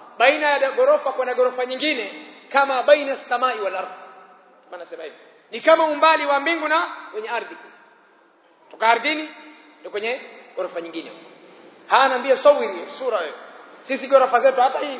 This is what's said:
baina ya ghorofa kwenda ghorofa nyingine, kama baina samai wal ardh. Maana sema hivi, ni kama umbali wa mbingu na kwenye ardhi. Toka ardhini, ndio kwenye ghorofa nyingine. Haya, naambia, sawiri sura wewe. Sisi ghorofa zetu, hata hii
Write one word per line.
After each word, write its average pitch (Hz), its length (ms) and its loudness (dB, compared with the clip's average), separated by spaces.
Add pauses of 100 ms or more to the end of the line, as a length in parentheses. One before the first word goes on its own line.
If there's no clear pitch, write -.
(180)
baina 294 320 2
ya 269 220 0
ghorofa 277 400 2
kwenda 254 220 -4
ghorofa 247 320 0
nyingine, 254 600 -4 (240)
kama 269 340 0
baina 277 320 4
samai 247 440 -4
wal 190 160 -6
ardh. 185 160 -8 (800)
Maana 175 140 -16
sema 165 180 -16
hivi, 143 120 -16 (360)
ni 226 100 -10
kama 320 240 4
umbali 302 400 2
wa 285 140 0
mbingu 311 280 -2
na 330 200 0 (240)
kwenye 214 180 -10
ardhi. 214 260 -8 (1160)
Toka 220 160 -2
ardhini, 302 420 0 (500)
ndio - 120 -16
kwenye 226 300 -6 (340)
ghorofa 180 260 -8
nyingine. 165 300 -12 (760)
Haya, 254 220 4
naambia, 254 280 0
sawiri 226 520 2
sura 240 280 -4
wewe. 156 160 -8 (480)
Sisi 262 260 -6
ghorofa 254 320 6
zetu, 262 220 4
hata 262 180 2
hii 277 200 -8